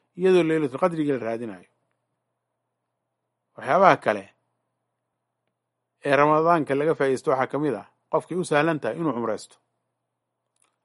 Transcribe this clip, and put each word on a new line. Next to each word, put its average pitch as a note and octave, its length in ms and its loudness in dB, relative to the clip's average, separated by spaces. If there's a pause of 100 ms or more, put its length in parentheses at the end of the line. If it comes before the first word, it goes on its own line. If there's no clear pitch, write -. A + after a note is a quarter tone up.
(160)
iyadoo F3+ 280 4
Laylatul D#3 360 -2
Qadriga D#3+ 340 0
la B2+ 60 -2
raadinayo. A2+ 480 -8 (1900)
Waxyaabaha D3 400 4
kale G2+ 320 -4 (1700)
ee C#3 120 2
Ramadaanka D3+ 600 2
laga D3+ 200 0
faa'iidaysto C3+ 360 -2
waxaa C3 160 0
ka C#3 120 -6
mid C#3+ 160 -2
ah F#2+ 100 -14 (240)
qofkay D#3+ 280 -4
u F3+ 80 -4
sahlan D3+ 340 0
tahay B2 180 -6
inuu D#3+ 160 -4
cumraysto. A2 440 -8 (1300)